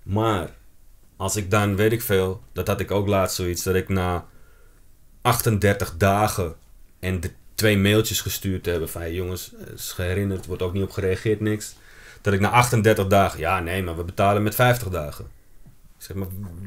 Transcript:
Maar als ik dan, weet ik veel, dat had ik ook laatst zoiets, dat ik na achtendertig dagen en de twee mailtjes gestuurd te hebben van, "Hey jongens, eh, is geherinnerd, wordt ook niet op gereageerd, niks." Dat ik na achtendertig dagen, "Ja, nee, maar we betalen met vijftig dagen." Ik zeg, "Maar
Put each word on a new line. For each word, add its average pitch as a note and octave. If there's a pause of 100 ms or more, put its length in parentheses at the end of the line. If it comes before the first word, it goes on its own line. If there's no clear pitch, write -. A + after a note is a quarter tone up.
Maar G#2 (680)
als F#2+
ik F#2
dan, G#2
weet G#2+
ik A#2
veel, F#2+ (120)
dat F2+
had G2
ik F2+
ook G2
laatst G2
zoiets, F2+
dat F#2
ik F#2
na F2+ (960)
achtendertig G#2
dagen G2 (460)
en F#2
de F#2 (240)
twee G#2
mailtjes G#2
gestuurd F#2+
te F2
hebben E2
van, F2
"Hey E2
jongens, F2+ (140)
eh, -
is -
geherinnerd, F#2
wordt F2+
ook F2+
niet G2
op F#2
gereageerd, G2
niks." G#2+ (460)
Dat G2
ik G2
na G#2
achtendertig A2
dagen, F#2+
"Ja, F2
nee, F2+
maar E2+
we E2+
betalen G2+
met A2
vijftig B2
dagen." D#2 (400)
Ik -
zeg, -
"Maar F#2+ (400)